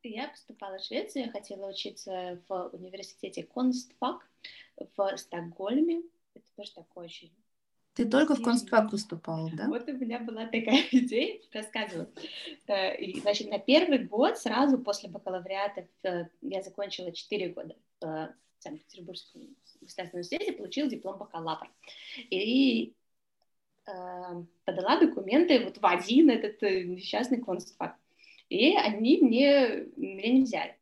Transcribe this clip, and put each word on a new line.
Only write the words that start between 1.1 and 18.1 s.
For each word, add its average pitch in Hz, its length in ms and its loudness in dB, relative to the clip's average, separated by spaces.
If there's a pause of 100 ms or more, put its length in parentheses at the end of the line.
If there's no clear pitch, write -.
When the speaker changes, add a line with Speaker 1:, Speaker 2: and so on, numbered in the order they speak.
Speaker 1:
я 226 40 -10
хотела 196 400 -12
учиться 185 760 -10
в 180 240 -6
университете 185 720 -14
Констфак 254 840 -4 (680)
в 196 200 0
Стокгольме. 214 880 -2 (320)
Это - 100 -20 (120)
тоже 208 180 -16
такой 170 320 -18
очень 165 240 -18 (640)
Speaker 2:
Ты 226 120 0
только 285 280 4
в - 40 0
Speaker 1:
престижный. - 60 -6
Speaker 2:
Констфак 233 460 4
поступала, 165 640 -6
да? 202 140 -4
Speaker 1:
Вот 320 200 -4
у 294 40 -6
меня 240 260 -6
была 226 280 -8
такая 226 400 2
<laughs> - 40 -8
идея, 254 500 2 (120)
рассказываю. 208 560 -8 (580)
Э, 190 340 0
и, 185 200 -8
значит, 208 280 0
на 208 120 -4
первый 294 400 4
год 262 380 0
сразу 254 400 2
после 202 300 -6
бакалавриата 190 800 -6 (160)
в, - 40 -4
э, 175 220 -4 (120)
я 190 220 -6
закончила 190 500 -8
четыре 185 380 -6
года 160 260 -14 (240)
в, - 40 -8
э, 156 300 -8 (240)